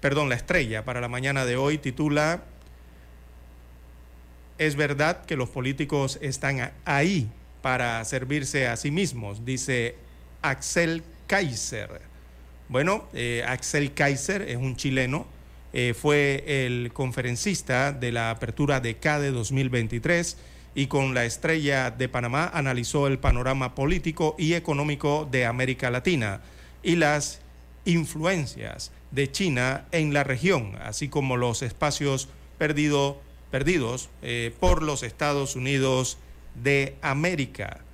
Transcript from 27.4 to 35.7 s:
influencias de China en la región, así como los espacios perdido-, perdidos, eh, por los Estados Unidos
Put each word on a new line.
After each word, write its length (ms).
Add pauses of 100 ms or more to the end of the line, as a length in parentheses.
influencias 1080 (180)
de 220
China 600
en 220
la 100
región, 600
así 240
como 280
los 280
espacios 640 (320)
perdido-, 600 (300)
perdidos, 600 (120)
eh, 380
por 240
los 180
Estados 540
Unidos 640 (420)